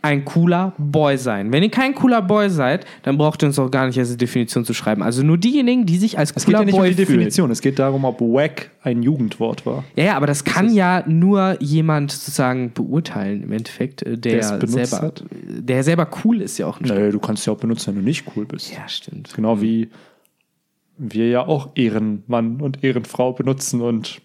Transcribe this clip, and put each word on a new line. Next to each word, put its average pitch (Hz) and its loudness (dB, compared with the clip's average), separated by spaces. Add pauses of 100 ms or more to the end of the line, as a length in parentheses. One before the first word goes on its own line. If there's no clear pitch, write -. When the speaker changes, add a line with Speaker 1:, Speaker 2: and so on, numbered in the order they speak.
Speaker 1:
ein 143 0
cooler 175 2
Boy 147 2
sein. 110 -2
Wenn 143 2
ihr 214 2
kein 262 0
cooler 247 2
Boy 202 2
seid, 143 0 (180)
dann 135 0
braucht 151 2
ihr 151 4
uns 139 0
auch 131 0
gar 131 2
nicht 127 0
als 120 0
Definition 120 0
zu 120 -4
schreiben. 107 -2
Also 117 0
nur 160 4
diejenigen, 247 2
die 170 2
sich 214 0
als 151 0
Speaker 2:
Es - -6
geht - -2
Speaker 1:
cooler 214 6
Speaker 2:
ja 208 4
nicht 202 2
um 190 6
Speaker 1:
Boy 185 6
Speaker 2:
die 185 4
Speaker 1:
fühlen. 131 4
Speaker 2:
Definition, 117 2
es 110 -2
geht 135 0
darum, 135 2
ob 120 -2
wack 135 0 (100)
ein 120 0
Jugendwort 117 -2
war. 131 -4 (120)
Speaker 1:
Ja, 147 2
ja, 202 2
aber 139 0
das 143 -2
Speaker 2:
Das 170 -2
Speaker 1:
kann 190 2
Speaker 2:
ist 233 4
Speaker 1:
ja 180 4
nur 190 4
jemand 147 0
sozusagen 127 -2
beurteilen 104 -4
im - -8
Endeffekt, 113 -6
äh, 117 -6
der 120 -2
Speaker 2:
Der 113 2
es 107 0
benutzt 120 0
Speaker 1:
selber, - -2
Speaker 2:
hat. - -8 (240)
Speaker 1:
der 127 -2
selber 165 2 (160)
cool 220 2
ist - -8
ja - -2
auch - -6
ein - -4
Speaker 2:
Nö, 113 0
Speaker 1:
Stück. 104 2
Speaker 2:
du 101 0
kannst - -4
ja 107 0
auch - -4
benutzen, 117 -4
wenn 101 -4
du 98 0
nicht 165 -2 (120)
cool 104 -4
bist. - -12
Speaker 1:
Ja, - -16
stimmt. - -14
Speaker 2:
Genau 110 0
Speaker 1:
Mhm. 101 -2
Speaker 2:
wie 113 0 (1080)
wir 113 -2
ja 120 2
auch 139 -2
Ehrenmann 113 -2
und 139 -4
Ehrenfrau 127 -2
benutzen 131 -2
und 117 -4